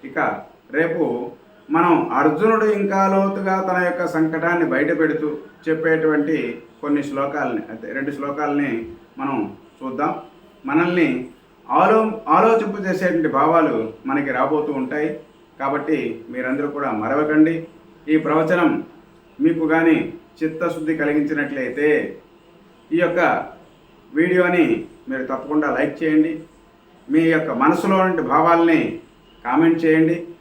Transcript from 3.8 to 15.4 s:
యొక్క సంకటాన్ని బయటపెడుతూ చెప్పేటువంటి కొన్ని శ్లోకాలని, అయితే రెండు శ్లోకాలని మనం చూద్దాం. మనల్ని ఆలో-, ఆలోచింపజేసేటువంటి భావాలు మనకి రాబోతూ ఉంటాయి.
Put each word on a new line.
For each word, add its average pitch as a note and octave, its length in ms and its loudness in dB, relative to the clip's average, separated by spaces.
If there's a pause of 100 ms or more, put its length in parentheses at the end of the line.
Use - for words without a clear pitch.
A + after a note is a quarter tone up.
యొక్క F3 320 -2
సంకటాన్ని D#3+ 580 0
బయటపెడుతూ D3+ 540 0 (380)
చెప్పేటువంటి D#3+ 720 0 (440)
కొన్ని C#3+ 280 -2
శ్లోకాలని, C#3 600 -4
అయితే A2+ 180 -14 (100)
రెండు C#3 200 -4
శ్లోకాలని C#3+ 540 -4 (480)
మనం C3+ 180 -4 (420)
చూద్దాం. C3 340 -4 (560)
మనల్ని E3+ 400 2 (720)
ఆలో-, A3 360 4 (180)
ఆలోచింపజేసేటువంటి F#3+ 1000 2
భావాలు D#3 380 4 (340)
మనకి C#3 280 -2
రాబోతూ D3 340 0 (100)
ఉంటాయి. D3 280 -4 (500)